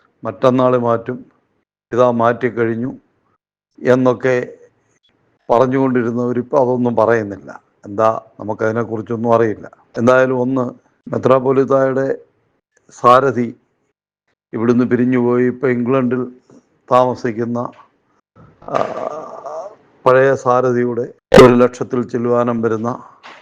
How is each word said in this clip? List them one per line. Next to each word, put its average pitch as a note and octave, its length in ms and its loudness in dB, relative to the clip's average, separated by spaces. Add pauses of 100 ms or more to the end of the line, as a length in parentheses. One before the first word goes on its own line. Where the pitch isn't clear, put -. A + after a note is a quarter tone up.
(240)
മറ്റന്നാൾ B2+ 540 2
മാറ്റും, A#2+ 480 -4 (640)
ഇതാ B2 200 2
മാറ്റിക്കഴിഞ്ഞു A#2 800 -2 (920)
എന്നൊക്കെ B2+ 520 2 (1120)
പറഞ്ഞുകൊണ്ടിരുന്നവരിപ്പോ B2 1120 0
അതൊന്നും B2 340 0
പറയുന്നില്ല. G#2+ 640 -2 (240)
എന്താ, A2 360 0 (180)
നമുക്കതിനെക്കുറിച്ചൊന്നും A2 920 -4
അറിയില്ല. A#2 380 0 (260)
എന്തായാലും B2+ 440 2
ഒന്ന്, B2+ 240 -2 (420)
മെത്രാപ്പൊലീത്തായുടെ C3+ 1120 0 (720)
സാരഥി B2 640 2 (1000)
ഇവിടുന്ന് A#2+ 320 0
പിരിഞ്ഞുപോയി, B2 640 0
ഇപ്പൊ B2 200 -4
ഇംഗ്ലണ്ടിൽ B2 540 -2 (720)
താമസിക്കുന്ന, A#2+ 680 0 (1040)
ആ, - 120 -8 (1300)
പഴയ C3 300 4
സാരഥിയുടെ B2 800 -2 (320)
ഒരു B2 80 8
ലക്ഷത്തിൽ B2 500 0
ചില്ലുവാനം A#2+ 580 -2
വരുന്ന A2+ 280 -2 (520)